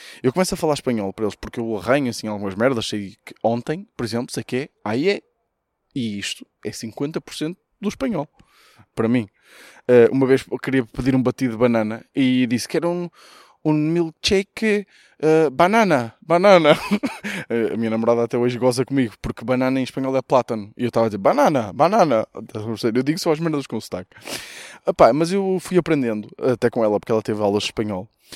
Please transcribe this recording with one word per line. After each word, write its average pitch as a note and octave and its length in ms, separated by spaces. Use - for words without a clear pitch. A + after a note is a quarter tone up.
eu B2+ 100
começo F3+ 220
a F#3 40
falar D3+ 180
espanhol A2 360
para A2 140
eles G2+ 100
porque - 240
eu A2+ 160
arranho, B2 340
assim, A2 180
algumas G2+ 260
merdas, A2+ 340
sei G2+ 280
que - 80
ontem, B2 440
por B2 60
exemplo, A#2 280
sei - 120
que - 120
é, C3 140
aí A2+ 260
é, - 120
e A2 240
isto - 260
é G#2+ 80
cinquenta C#3+ 480
por - 140
cento D#3+ 240
do G3+ 80
espanhol, G#3 380
para A2+ 120
mim. A#2 200
Eh, A#2+ 240
uma C3+ 140
vez C3 240
eu B2 100
queria C3 260
pedir C3 300
um C3 80
batido B2 300
de A2 40
banana A2+ 480
e B2+ 320
disse A#2 200
que - 100
era D#3 100
um, F3 220
um D#3 100
milkshake, F3 1120
eh, D#3 300
banana, E3 720
banana. F3 560
<laughs> - 420
Eh, A#2 240
a F#2+ 40
minha A2+ 120
namorada A#2 340
até A#2 140
hoje B2 220
goza B2 260
comigo, C3 360
porque - 220
banana C3 360
em B2+ 40
espanhol C3 320
é C3 60
plátano. A2+ 560
E B2 60
eu A#2 60
estava A2+ 180
a - 20
dizer, G#2 80
"Banana, C#3+ 560
banana." D3 540
Eu B2+ 100
digo D3+ 160
só E3+ 120
as D3+ 80
merdas D#3 260
com A2 160
sotaque. - 300
Epá, E3 260
mas E3 200
eu F#3+ 280
fui - 180
aprendendo, B2+ 520
até B2 300
com A#2 140
ela, G#2 160
porque - 120
ela A2 120
teve G#2+ 180
aulas G2+ 220
de - 60
espanhol. G#2+ 380